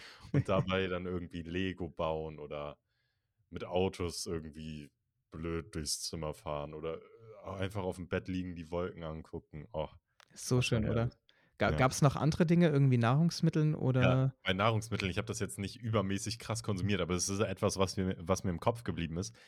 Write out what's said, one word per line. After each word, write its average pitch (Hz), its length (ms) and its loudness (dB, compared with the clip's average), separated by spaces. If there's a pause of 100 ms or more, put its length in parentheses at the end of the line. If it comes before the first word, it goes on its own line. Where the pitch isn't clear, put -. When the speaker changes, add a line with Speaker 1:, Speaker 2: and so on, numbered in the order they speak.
(320)
Speaker 1:
Und - 160 2
Speaker 2:
<laughs> - 0 -
Speaker 1:
dabei 95 380 2
dann 90 200 -4
irgendwie 87 360 -6
Lego 87 460 -4
bauen 80 500 -4
oder 73 400 -10 (720)
mit 82 140 -10
Autos 90 640 0
irgendwie 78 640 -8 (400)
blöd 82 440 -6
durchs 78 280 -4
Zimmer 78 320 -6
fahren 73 400 -6
oder, 80 240 -6 (460)
äh, 95 140 -10
einfach 95 240 -4
auf 90 140 -2
dem 90 120 -10
Bett 92 200 -2
liegen, 92 260 -4
die 82 160 -12
Wolken 87 340 -4
angucken. 78 680 -10
Oh, 78 160 -4 (440)
Speaker 2:
Ist - 160 -14
so 123 80 4
Speaker 1:
das - 0 -
war 123 60 4 (180)
Speaker 2:
schön, 110 80 0
oder? 110 140 0
Speaker 1:
herrlich. 120 120 -2 (440)
Speaker 2:
Ga-, 101 120 2
Speaker 1:
Ja. 78 60 2
Speaker 2:
gab's - 260 2
noch 143 140 6
andere 156 280 2
Dinge, 170 240 6
irgendwie 139 300 4
Nahrungsmitteln 151 760 4
oder? 127 280 2
Speaker 1:
Ja, 131 400 4
bei 95 100 0
Nahrungsmitteln, 101 580 2
ich 87 80 -2
habe 101 80 0
das 104 140 -4
jetzt - 180 -4
nicht 98 220 -4
übermäßig 110 580 0
krass 110 240 -4
konsumiert, 98 380 0
aber 87 140 0
es 87 140 0
ist 98 120 0
etwas, 95 380 2
was 95 180 4
mir, 92 240 2
was 90 240 2
mir 98 60 0
im 85 100 -2
Kopf 117 240 2
geblieben 80 320 -2
ist, 110 180 -4 (140)